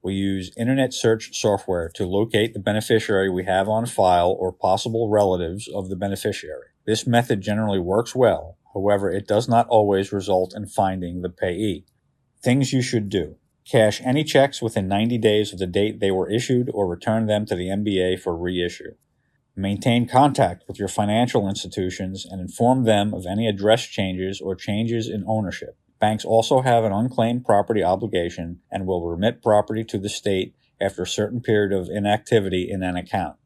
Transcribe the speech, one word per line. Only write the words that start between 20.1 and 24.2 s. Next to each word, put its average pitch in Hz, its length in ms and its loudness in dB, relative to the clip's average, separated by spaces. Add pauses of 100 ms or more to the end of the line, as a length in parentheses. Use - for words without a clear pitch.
with 92 100 -14
your 98 120 -4
financial 110 600 0
institutions 95 800 -6
and 95 100 -10
inform 120 440 0
them 104 320 2
of 90 100 -8
any 107 220 -2
address 104 400 2
changes 95 520 -4